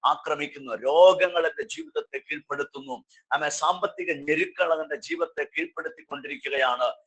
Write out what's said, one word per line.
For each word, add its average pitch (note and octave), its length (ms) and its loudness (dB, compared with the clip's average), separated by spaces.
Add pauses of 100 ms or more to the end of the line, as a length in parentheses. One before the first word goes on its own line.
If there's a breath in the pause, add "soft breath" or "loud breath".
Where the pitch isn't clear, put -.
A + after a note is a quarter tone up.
ആക്രമിക്കുന്നു, C#3+ 680 -2
രോഗങ്ങൾ F3 720 6
എന്റെ - 160 -4
ജീവിതത്തെ - 540 -8
കീഴ്പ്പെടുത്തുന്നു, C#3 880 -8 (300 soft breath)
ആമേൻ, C#3+ 160 0
സാമ്പത്തിക F3 640 -2
ഞെരുക്കൾ D#3+ 680 0
എന്റെ D3+ 140 -6
ജീവിതത്തെ E3 480 -4
കീഴ്പ്പെടുത്തിക്കൊണ്ടിരിക്കുകയാണ് C#3 1400 -4 (240)